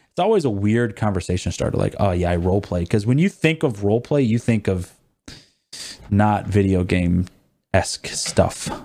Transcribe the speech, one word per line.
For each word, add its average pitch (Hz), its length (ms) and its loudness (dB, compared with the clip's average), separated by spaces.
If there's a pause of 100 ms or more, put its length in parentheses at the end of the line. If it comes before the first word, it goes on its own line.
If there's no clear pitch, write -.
(100)
it's - 100 -8
always 196 240 2
a 127 60 0
weird 107 460 0
conversation 90 560 -2
starter. - 260 -2
Like, - 220 -2
"Oh 98 100 2
yeah, 87 220 0
I 87 40 0
role 90 240 2
play." 87 260 -4
'Cause 104 200 0
when 127 120 2
you 185 100 2
think 160 340 0
of 104 220 -2
role 107 160 2
play, 143 220 0
you 117 180 0
think 113 260 0
of 90 260 -4 (1160)
not 104 360 2
video 95 380 2
game-esque - 1200 -2
stuff. - 640 -2 (160)